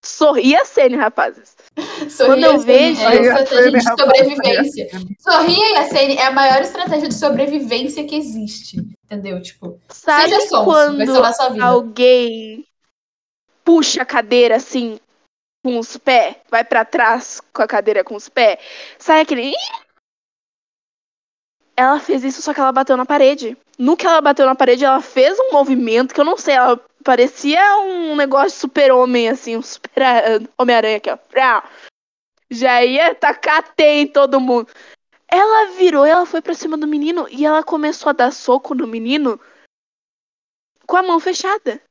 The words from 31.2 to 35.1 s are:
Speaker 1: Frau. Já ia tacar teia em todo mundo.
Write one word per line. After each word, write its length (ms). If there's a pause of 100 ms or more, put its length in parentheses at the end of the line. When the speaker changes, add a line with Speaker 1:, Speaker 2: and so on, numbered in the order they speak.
Speaker 1:
Frau. 320 (880)
Já 340
ia 300
tacar 600
teia 280
em 40
todo 340
mundo. 280 (580)